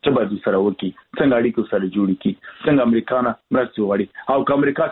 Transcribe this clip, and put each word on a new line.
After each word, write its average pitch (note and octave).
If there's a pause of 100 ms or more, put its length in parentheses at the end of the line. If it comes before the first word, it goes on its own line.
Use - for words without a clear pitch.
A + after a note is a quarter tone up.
څه D3
باید G#2+
دوی G#2
سره G2
وکړي، G2 (280)
څنګه C#3
اړیکې A#2 (100)
سره F#2+
جوړې F#2+
کړي، F#2+ (300)
څنګه C#3+
امریکا A#2
نه A#2 (220)
مرستې B2
وغواړي. G2 (260)
او C#3
که C#3
امریکا C#3+